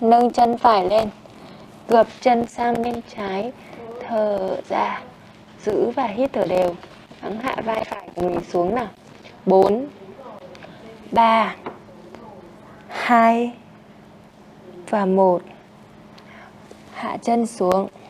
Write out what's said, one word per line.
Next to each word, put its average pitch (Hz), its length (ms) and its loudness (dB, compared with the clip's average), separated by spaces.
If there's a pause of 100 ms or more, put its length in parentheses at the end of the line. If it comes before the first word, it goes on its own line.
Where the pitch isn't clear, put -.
nâng 240 300 4
chân 240 280 2
phải 202 300 4
lên. 214 200 2 (800)
Gập 226 180 6 (140)
chân 233 260 2
sang 240 360 -4
bên 233 180 -6 (160)
trái. 202 360 -6 (560)
Thở 208 480 -2 (120)
ra. - 340 -2 (600)
Giữ 208 260 0
và 247 160 -2
hít 233 260 -2
thở 208 120 -2
đều. 180 300 0 (480)
Gắng 196 140 -10
hạ 247 280 -6
vai 220 200 -4
phải - 300 -12
của 180 80 -6
mình 175 260 -2
xuống 180 260 0
nào. 240 140 -4 (580)
Bốn. 196 400 4 (1200)
Ba. 226 460 2 (1300)
Hai. 233 640 2 (1400)
Và 202 160 0
một. 185 360 4 (1500)
Hạ - 280 -8
chân 233 240 0
xuống. 190 420 0 (220)